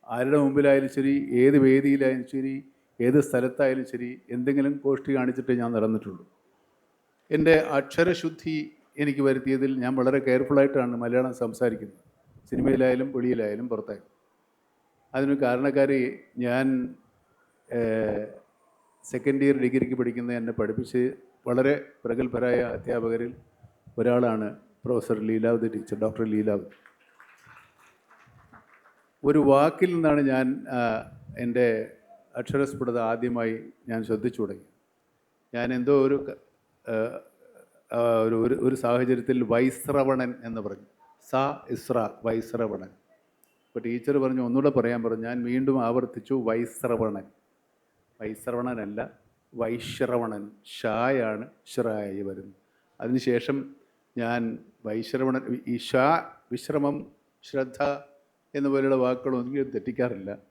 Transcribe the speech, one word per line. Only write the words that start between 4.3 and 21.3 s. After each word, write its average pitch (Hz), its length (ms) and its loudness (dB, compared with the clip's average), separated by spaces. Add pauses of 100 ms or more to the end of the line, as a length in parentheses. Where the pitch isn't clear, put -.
എന്തെങ്കിലും 139 400 0 (100)
കോഷ്ടി 135 320 0
കാണിച്ചിട്ടേ 123 460 0
ഞാൻ 120 140 -2
നടന്നിട്ടുള്ളൂ. 107 480 -2 (1040)
എൻ്റെ 156 240 6 (240)
അക്ഷരശുദ്ധി 160 800 -2 (460)
എനിക്ക് 143 260 0
വരുത്തിയതിൽ 135 440 0 (120)
ഞാൻ 127 160 -2
വളരെ 131 260 2
കെയർഫുള്ളായിട്ടാണ് 135 760 4
മലയാളം 123 300 0 (100)
സംസാരിക്കുന്നത്, 110 580 -4 (480)
സിനിമയിലായാലും 127 680 2
വെളിയിലായാലും 117 540 -2
പുറത്തായാലും. 107 400 -8 (1040)
അതിന് 139 200 2 (100)
കാരണക്കാരി 135 580 2 (420)
ഞാൻ, 127 220 2 (1000)
ഏഹ്, 110 580 0 (760)
സെക്കൻഡ് 139 420 0
ഇയർ 139 180 6
ഡിഗ്രിക്ക് 123 360 2
പഠിക്കുന്ന 120 400 -4
എന്നെ 113 200 -6
പഠിപ്പിച്ച് 113 420 -2 (460)